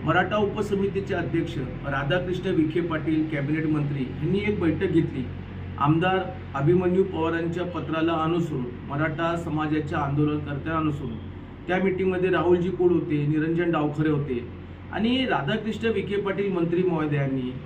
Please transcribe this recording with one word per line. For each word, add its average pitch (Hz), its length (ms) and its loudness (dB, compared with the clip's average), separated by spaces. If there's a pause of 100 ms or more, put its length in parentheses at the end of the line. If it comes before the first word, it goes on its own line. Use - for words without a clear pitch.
मराठा 180 340 2
उपसमितीचे 196 760 -2
अध्यक्ष 165 440 -2 (280)
राधाकृष्ण 175 640 0
विखे 160 320 2
पाटील, 156 500 0
कॅबिनेट 151 340 0
मंत्री, 143 380 0
यांनी 170 440 0
एक 208 120 0
बैठक 170 320 2
घेतली. 151 340 2 (520)
आमदार 165 420 4 (360)
अभिमन्यू 180 480 4
पवारांच्या 165 600 0
पत्राला 165 500 0
अनुसरून, 160 520 0 (240)
मराठा 160 480 0
समाजाच्या 156 600 0
आंदोलनकर्त्यांना 147 800 0
अनुसरून 143 340 -2 (540)
त्या 180 160 2
मीटिंगमध्ये 185 460 2
राहुलजी 175 400 4
कुल 175 240 4
होते, 147 340 2
निरंजन 165 440 2
डावखरे 151 380 2
होते 139 380 -2 (440)
आणि 240 340 2
राधाकृष्ण 214 640 -2
विखे 196 340 0
पाटील 196 300 -2
मंत्री 170 320 2
महोदयांनी 143 680 0 (120)